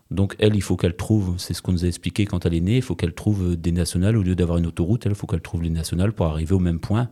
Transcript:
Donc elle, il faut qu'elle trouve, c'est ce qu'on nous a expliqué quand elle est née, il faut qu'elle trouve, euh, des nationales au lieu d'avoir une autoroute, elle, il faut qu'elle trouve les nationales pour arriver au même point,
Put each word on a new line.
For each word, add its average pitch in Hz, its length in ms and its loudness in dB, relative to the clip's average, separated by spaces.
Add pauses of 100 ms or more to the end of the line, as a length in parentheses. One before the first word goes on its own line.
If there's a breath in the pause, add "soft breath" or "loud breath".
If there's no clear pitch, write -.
(120)
Donc 95 280 0
elle, 107 160 4
il 98 80 2
faut 95 120 0
qu'elle 87 200 0
trouve, 95 420 0
c'est - 160 -6
ce - 80 -8
qu'on 95 100 -2
nous 87 140 0
a - 20 2
expliqué 90 380 -2
quand 90 220 -4
elle 85 80 2
est 82 60 2
née, 104 160 2
il 127 40 2
faut 113 140 -4
qu'elle 85 180 -2
trouve, 95 380 0
euh, 85 60 2
des 85 140 -2
nationales 90 460 2
au 101 60 2
lieu 90 120 2
d'avoir 85 220 2
une 85 80 2
autoroute, 87 400 -2
elle, 98 60 2
il 104 40 0
faut - 120 -10
qu'elle 82 140 -2
trouve - 200 -6
les 82 80 -2
nationales 87 440 0
pour 90 120 0
arriver 80 300 0
au 95 40 4
même 85 200 2
point, 117 320 0